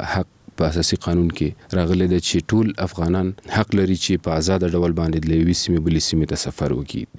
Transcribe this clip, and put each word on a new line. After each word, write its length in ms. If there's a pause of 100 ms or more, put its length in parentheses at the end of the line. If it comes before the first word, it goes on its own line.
(140)
حق 120 (300)
په 140
اساسي 340
قانون 260
کې 480
راغلی 340
دی 60
چې 340
ټول 200 (140)
افغانان 440 (260)
حق 240
لري 160
چې 300
په 40 (100)
آزاده 340
ډول 240
باندې 320
له 100
یوې 220
سیمې 240
بلې 220
سیمې 180
ته 180
سفر 280
وکړي. 320 (140)